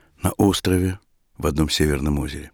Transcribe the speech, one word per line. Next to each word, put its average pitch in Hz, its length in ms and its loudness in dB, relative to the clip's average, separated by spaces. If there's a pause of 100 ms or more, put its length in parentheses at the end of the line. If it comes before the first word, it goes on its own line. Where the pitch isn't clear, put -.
(220)
на 87 120 0
острове 92 680 0 (400)
в - 80 -2
одном 78 240 0
северном 73 480 0
озере. 71 340 -8